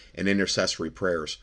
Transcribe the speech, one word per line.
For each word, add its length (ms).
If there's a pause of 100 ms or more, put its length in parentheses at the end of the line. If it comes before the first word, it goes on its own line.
(140)
and 140
intercessory 640
prayers. 520